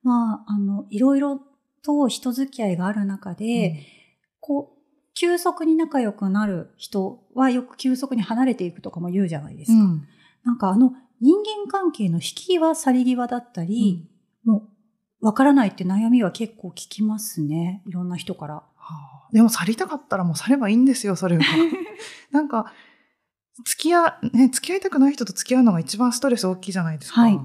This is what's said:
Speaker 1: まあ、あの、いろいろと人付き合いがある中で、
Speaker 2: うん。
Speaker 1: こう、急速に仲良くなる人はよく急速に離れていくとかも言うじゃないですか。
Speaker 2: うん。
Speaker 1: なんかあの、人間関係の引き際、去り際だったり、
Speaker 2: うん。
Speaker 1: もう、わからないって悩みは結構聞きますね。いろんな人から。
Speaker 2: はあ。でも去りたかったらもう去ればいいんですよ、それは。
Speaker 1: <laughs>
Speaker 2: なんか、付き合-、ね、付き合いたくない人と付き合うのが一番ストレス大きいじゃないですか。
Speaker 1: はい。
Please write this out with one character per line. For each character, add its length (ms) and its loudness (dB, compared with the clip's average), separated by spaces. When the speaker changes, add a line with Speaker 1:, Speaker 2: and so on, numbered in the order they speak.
Speaker 1:
ま 420 0
あ、 60 -8
あ 80 0
の、 300 -2
い 100 -6
ろ 160 4
い 40 2
ろ 220 -4
と 280 0
人 220 -6
付 200 -4
き 100 -10
合 100 -2
い 60 -2
が 100 -2
あ 60 -4
る 120 -2
中 280 -8
で、 360 -2
Speaker 2:
う 40 -4
ん。 40 -10
Speaker 1:
こ 300 -6
う、 40 -20
急 200 0
速 260 -4
に 120 2
仲 260 0
良 100 -2
く 180 -4
な 160 0
る 300 -8
人 480 -8
は 160 2
よ 140 -2
く 140 -20
急 180 0
速 220 -4
に 40 0
離 220 -2
れ 120 2
て 100 -6
い 80 -8
く 80 -20
と 100 -14
か 80 -12
も 100 -6
言 140 0
う 60 0
じ 60 -4
ゃ 40 -8
な 100 -14
い 60 -16
で 80 -18
す 80 0
か。 60 8
Speaker 2:
う 40 8
ん。 240 2
Speaker 1:
な 100 0
ん 40 -4
か 120 0
あ 80 2
の、 160 4
人 160 6
間 340 -6
関 220 0
係 160 -2
の 80 0
引 40 -2
き 120 -16
際、 280 2
去 160 0
り 140 2
際 220 0
だ 100 -6
っ 120 -12
た 140 -8
り、 460 0
Speaker 2:
う 60 4
ん。 40 6
Speaker 1:
も 140 -6
う、 60 -6
わ 40 4
か 140 2
ら 80 6
な 120 4
い 40 0
っ 40 -6
て 120 -8
悩 240 0
み 120 6
は 120 -2
結 240 -8
構 120 -16
聞 200 -18
き 120 -8
ま 160 -2
す 240 -8
ね。 460 -4
い 60 -12
ろ 100 -6
ん 60 -6
な 80 -6
人 180 -10
か 120 -14
ら。 80 -12
Speaker 2:
は 80 -18
あ。 540 -20
で 100 6
も 80 8
去 160 -2
り 100 0
た 120 -4
か 80 -8
っ 120 -12
た 100 -2
ら 60 -2
も 100 0
う 20 -2
去 140 -6
れ 80 6
ば 120 0
い 40 4
い 20 4
ん 80 6
で 100 6
す 140 -4
よ、 80 0
そ 140 -2
れ 80 4
は。 60 2
Speaker 1:
<laughs> 440 -18
Speaker 2:
な 100 2
ん 80 -4
か、 240 -4
付 200 -6
き 120 2
合-、 240 2
ね、 160 6
付 180 -4
き 40 -6
合 40 -2
い 60 -2
た 80 -4
く 100 0
な 100 6
い 40 0
人 100 -6
と 80 -8
付 160 -10
き 80 0
合 60 6
う 20 6
の 80 6
が 80 0
一 180 -8
番 140 0
ス 80 -6
ト 100 0
レ 60 2
ス 100 -4
大 120 -2
き 120 -12
い 40 -8
じ 60 -2
ゃ 40 -2
な 100 -4
い 60 -10
で 60 -16
す 80 -16
か。 80 4
Speaker 1:
は 80 6
い。 160 2